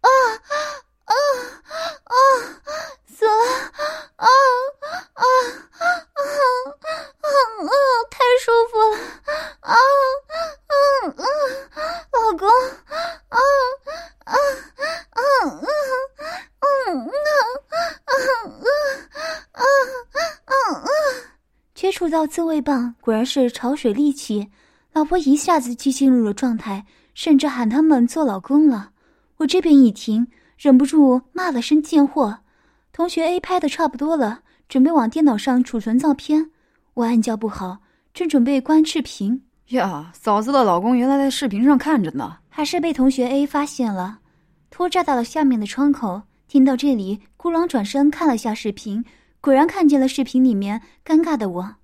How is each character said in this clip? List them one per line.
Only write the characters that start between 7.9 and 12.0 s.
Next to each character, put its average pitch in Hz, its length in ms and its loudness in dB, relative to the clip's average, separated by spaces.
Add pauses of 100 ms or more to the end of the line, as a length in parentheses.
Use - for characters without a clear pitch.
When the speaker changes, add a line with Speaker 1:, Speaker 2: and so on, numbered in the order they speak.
Speaker 1:
太 - 140 0 (160)
舒 494 100 -4 (200)
服 453 80 -2
了， 427 180 4 (640)
啊， - 140 -2 (1300)
嗯， 320 120 -8
嗯， 349 80 -12 (880)